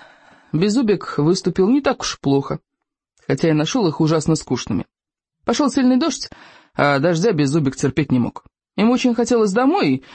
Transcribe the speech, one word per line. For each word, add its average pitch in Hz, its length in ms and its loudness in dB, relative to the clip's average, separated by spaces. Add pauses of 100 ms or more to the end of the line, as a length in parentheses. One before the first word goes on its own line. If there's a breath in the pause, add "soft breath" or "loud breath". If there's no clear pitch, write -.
(520 loud breath)
Беззубик 208 680 0
выступил 180 500 0
не 277 120 2
так 277 200 -2
уж - 180 -8
плохо, 139 420 -2 (680)
хотя 139 240 0
и - 20 2
нашёл 156 340 0
их 156 140 -2
ужасно 160 340 2
скучными. - 520 -4 (580)
Пошёл 254 260 0
сильный 254 280 2
дождь, - 300 -4 (460 loud breath)
а 139 240 2
дождя 175 340 2
Беззубик 143 440 0
терпеть 143 340 -2
не 127 80 2
мог. - 260 -4 (320)
Ему 220 160 2
очень 247 220 0
хотелось 226 380 0
домой 262 380 2
и 131 140 -2 (100)